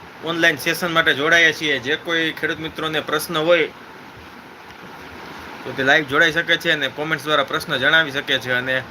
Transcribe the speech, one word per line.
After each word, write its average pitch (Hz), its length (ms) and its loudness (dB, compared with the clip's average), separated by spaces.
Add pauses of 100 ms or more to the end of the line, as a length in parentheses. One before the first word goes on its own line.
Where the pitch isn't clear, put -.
(240)
ઓનલાઈન 165 340 2
સેશન 170 340 -2
માટે 160 220 2
જોડાયા 160 440 4
છીએ. 143 220 0
જે 135 160 -2
કોઈ 160 360 -2
ખેડૂત 160 260 -4
મિત્રોને 156 440 -4
પ્રશ્ન 151 340 -4
હોય 160 320 4 (1900)
તો 131 140 -10
તે 131 120 -4
લાઈવ 143 240 4
જોડાઈ 156 240 4
શકે 165 260 0
છે 165 140 0
અને 143 160 0
કોમેન્ટ્સ 147 380 -4
દ્વારા 151 240 2
પ્રશ્ન 156 260 -4
જણાવી 147 360 2
શકે 139 260 -2
છે 127 140 -4
અને 127 240 0 (140)